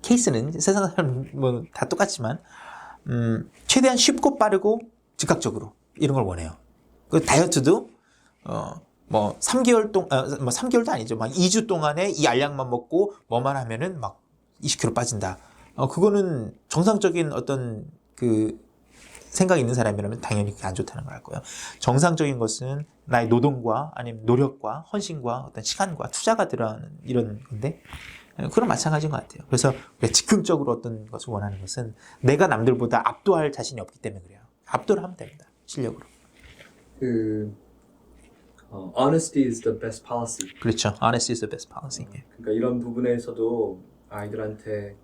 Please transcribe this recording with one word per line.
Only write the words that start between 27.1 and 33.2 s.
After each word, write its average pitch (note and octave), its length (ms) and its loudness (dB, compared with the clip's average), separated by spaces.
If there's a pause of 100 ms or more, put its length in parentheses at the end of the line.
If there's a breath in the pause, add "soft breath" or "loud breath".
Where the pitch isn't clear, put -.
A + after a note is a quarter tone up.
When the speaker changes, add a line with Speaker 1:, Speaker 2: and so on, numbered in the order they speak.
Speaker 1:
건데, B2+ 380 -6 (560 loud breath)
어, B2+ 120 -4
그런 A#3 180 2
마찬가지인 D#3 440 0
것 C#3 100 -4
같아요. - 260 -20
그래서 C3 260 2 (260 loud breath)
우리가 A2+ 120 0
즉흥적으로 D#3+ 600 2
어떤 A2+ 400 -6
것을 A#2 200 -10
원하는 G2+ 300 -4
것은 A2+ 320 -8 (280 loud breath)
내가 D3 260 6
남들보다 A#2+ 600 2
압도할 D#3 440 2